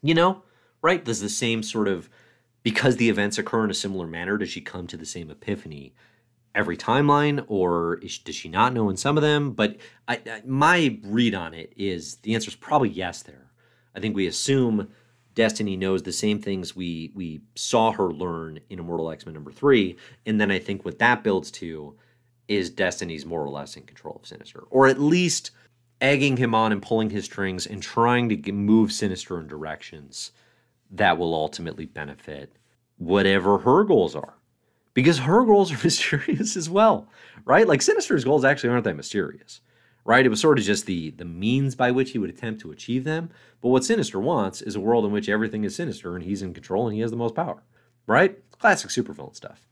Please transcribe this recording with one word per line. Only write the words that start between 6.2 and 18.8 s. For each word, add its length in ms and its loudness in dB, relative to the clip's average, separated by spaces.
every 220 -2
timeline, 720 2
or 540 0
is, 160 -12
does 160 -14
she 140 -12
not 260 2
know 160 2
in 60 -4
some 200 0
of 60 4
them? 300 2
But 260 0
I, 200 -4
I, 180 -12
my 600 2
read 300 2
on 200 -8
it 220 -14
is 400 -6
the 180 -4
answer 140 -2
is 80 -16
probably 340 0
yes 320 -8
there. 280 -20
I 60 -12
think 140 -4
we 120 0
assume 600 0
Destiny 420 0
knows 260 0
the 100 -10
same 280 -2
things 360 -8
we, 380 -8
we 260 -10
saw 380 2
her 200 0
learn 560 -8
in 100 -14
Immortal 320 -6